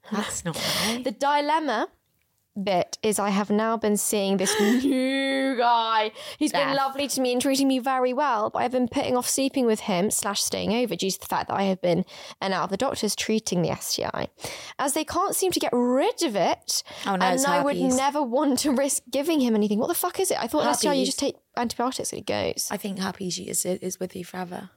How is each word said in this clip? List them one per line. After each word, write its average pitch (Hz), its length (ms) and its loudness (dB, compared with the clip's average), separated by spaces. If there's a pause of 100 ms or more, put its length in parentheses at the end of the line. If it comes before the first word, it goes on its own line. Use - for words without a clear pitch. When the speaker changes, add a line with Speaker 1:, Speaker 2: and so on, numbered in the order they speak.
(120)
Speaker 1:
That's 208 320 -4
not 165 120 -6 (300)
right. 233 160 -2
Speaker 2:
The 254 80 -2
dilemma 294 760 2 (720)
bit 190 420 0
is 214 180 2
I 202 100 2
have 196 180 2
now 220 280 2
been 214 200 2
seeing 196 400 0
this 190 240 0
<laughs> 226 220 4
new 269 720 0
guy. 226 540 2 (260)
He's 302 140 0
been 294 180 0
Speaker 1:
Beth. 277 80 0
Speaker 2:
lovely 269 320 -2
to - 120 -2
me 254 120 2
and 247 80 2
treating 269 280 2
me 262 100 4
very 254 340 0
well, 247 380 0
but - 80 -4
I've 233 140 0
been 254 160 2
putting 254 280 0
off 247 120 0
sleeping 269 380 2
with 220 140 4
him 196 300 0
slash - 320 -2
staying 185 320 -2
over 233 220 0
due 190 160 -2
to - 80 -6
the - 60 -14
fact - 220 -2
that - 60 -4
I 196 100 0
have 190 160 0
been 180 240 2 (380)
an 190 100 -2
out 170 120 0
of 185 60 -6
the 196 60 0
doctors 220 380 -2
treating 214 480 0
the 160 80 2
S - 240 -4
T - 100 -4
I. - 220 -4 (540)
As 277 140 0
they 311 100 0
can't 370 320 -2
seem 370 160 2
to - 80 -2
get 302 120 0
rid 254 520 2
of 254 100 -2
it, - 480 0 (240)
Speaker 1:
Oh, 196 80 0
no, 185 100 2
Speaker 2:
and - 120 4
Speaker 1:
it's 262 80 2
Speaker 2:
I 285 180 2
would 285 140 0
Speaker 1:
herpes. 254 200 2
Speaker 2:
never 277 240 2
want 277 400 2
to 294 120 2
risk 269 380 0
giving 285 300 2
him 240 140 4
anything. 208 240 2
What 254 100 0
the 339 60 0
fuck - 240 -2
is 381 140 0
it? - 100 -2
I 233 60 -4
thought 302 160 2
an - 60 4
S - 100 0
T - 80 2
I, 285 60 4
you 269 80 2
Speaker 1:
Herpes. 277 60 2
Speaker 2:
just 269 120 -4
take 277 160 -2 (200)
antibiotics 240 560 -2
and - 80 -10
it 202 60 -12
goes. - 440 -2
Speaker 1:
I 202 60 -2
think 196 220 -6
herpes 185 400 -4
is, - 260 -4
is 185 360 -4
with 185 160 -8
you 180 80 -10
forever. 185 520 -12